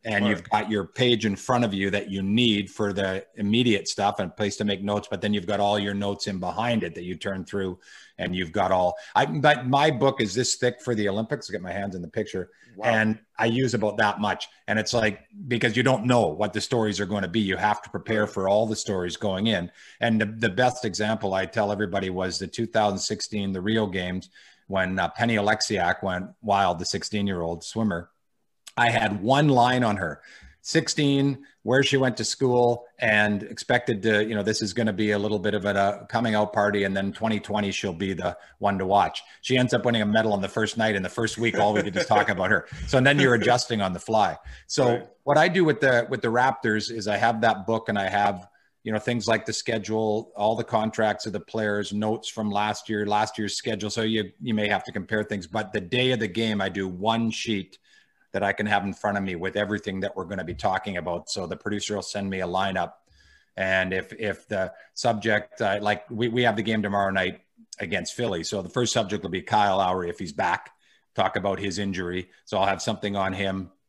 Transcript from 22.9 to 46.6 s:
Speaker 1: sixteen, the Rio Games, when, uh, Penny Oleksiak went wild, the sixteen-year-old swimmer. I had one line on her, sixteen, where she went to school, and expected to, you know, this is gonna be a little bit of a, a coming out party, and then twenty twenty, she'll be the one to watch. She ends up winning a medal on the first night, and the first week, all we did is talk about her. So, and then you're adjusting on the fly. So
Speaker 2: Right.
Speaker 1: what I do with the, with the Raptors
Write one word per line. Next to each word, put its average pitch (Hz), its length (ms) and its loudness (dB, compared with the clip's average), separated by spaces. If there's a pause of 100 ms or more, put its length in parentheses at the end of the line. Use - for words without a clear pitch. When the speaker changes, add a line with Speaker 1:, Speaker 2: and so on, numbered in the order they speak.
Speaker 1:
sixteen, 101 540 -6
the 92 80 -4
Rio 107 260 0
Games, 92 420 -6 (380)
when, 92 320 0
uh, 87 100 0
Penny 117 280 0
Oleksiak 101 680 0
went 92 220 -2 (160)
wild, 98 360 2
the 90 80 -6
sixteen-year-old 90 760 -4
swimmer. 101 480 -2 (680)
I 120 120 4
had 110 320 0
one 139 280 4
line 123 340 6
on 104 140 2
her, 82 240 -6 (400)
sixteen, 139 840 0 (180)
where 123 180 4
she 135 160 2
went 131 200 2
to 113 60 -6
school, 120 640 2 (140)
and 104 440 2
expected 120 600 -2
to, 107 220 4
you 113 100 -4
know, 104 80 -2
this 104 180 0
is 101 120 -4
gonna 110 200 0
be 104 180 0
a 104 80 2
little 104 200 0
bit 101 140 0
of 98 120 -2
a, 98 380 2
a - 40 -16
coming 117 280 0
out 104 180 2
party, 101 300 2
and 98 120 0
then 98 160 -2
twenty 110 280 -2
twenty, 101 320 -2
she'll 95 220 -4
be 95 200 -2
the 87 220 -4 (240)
one 101 200 0
to 95 60 -2
watch. 95 380 2 (180)
She 127 160 2
ends 127 160 4
up 120 120 0
winning 117 160 4
a 107 40 2
medal 110 280 4
on 101 80 0
the 95 80 -2
first 110 280 -2
night, 110 180 2
and 95 100 0
the - 40 -4
first - 280 -2
week, 113 200 0
all 107 160 4
we 104 80 2
did 95 140 -4
is 175 100 0
talk 107 240 4
about 95 220 0
her. 101 160 2 (200)
So, 139 100 2
and 127 100 6
then 143 120 6
you're 131 160 6
adjusting 117 460 2
on 95 120 0
the 87 60 -8
fly. 104 380 2 (300)
So 135 220 2
Speaker 2:
Right. 120 180 0 (160)
Speaker 1:
what 143 140 2
I 160 100 6
do 180 160 4
with 151 160 4
the, 123 300 4
with 123 120 -2
the 123 60 0
Raptors 117 640 2